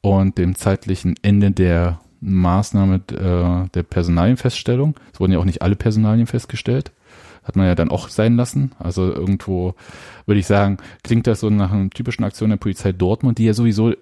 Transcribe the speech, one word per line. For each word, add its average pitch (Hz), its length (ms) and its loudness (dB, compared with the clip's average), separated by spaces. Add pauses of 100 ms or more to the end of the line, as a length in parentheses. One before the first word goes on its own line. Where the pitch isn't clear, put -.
und 95 340 2
dem 92 200 0
zeitlichen 92 640 -2
Ende 101 300 4
der 87 480 2 (200)
Maßnahme, 95 760 2 (720)
äh, - 60 -10
der 87 100 -2
Personalienfeststellung. 120 1120 0 (180)
Es - 80 -18
wurden 95 120 2
ja 85 60 2
auch 87 60 0
nicht 92 180 -2
alle 95 140 0
Personalien 110 500 2
festgestellt. - 680 -4 (500)
Hat - 140 -6
man 95 100 4
ja 90 80 4
dann 85 160 0
auch - 180 -4
sein 117 280 2
lassen. 131 420 -2
Also 92 340 -2
irgendwo 90 600 -2 (520)
würde 104 140 2
ich 90 60 -4
sagen, 101 320 2 (240)
klingt 113 240 0
das 113 140 0
so 110 100 -2
nach 101 220 2
einer 95 180 0
typischen 117 340 -6
Aktion 107 260 -2
der 104 60 0
Polizei 98 360 -2
Dortmund, 101 440 0
die 113 80 0
ja 110 80 4
sowieso 113 500 2